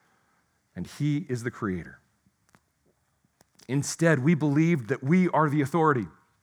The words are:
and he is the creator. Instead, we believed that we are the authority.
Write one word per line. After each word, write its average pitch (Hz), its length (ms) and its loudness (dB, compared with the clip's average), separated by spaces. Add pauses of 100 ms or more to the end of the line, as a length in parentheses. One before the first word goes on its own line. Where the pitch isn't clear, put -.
(760)
and 87 100 -10
he 147 340 -4 (100)
is 117 140 -6
the 120 80 -6
creator. 87 480 -8 (1700)
Instead, 160 500 0
we 156 160 2
believed 147 540 0
that 135 120 -4
we 175 280 2
are 151 200 2
the 143 120 0
authority. 139 480 0 (340)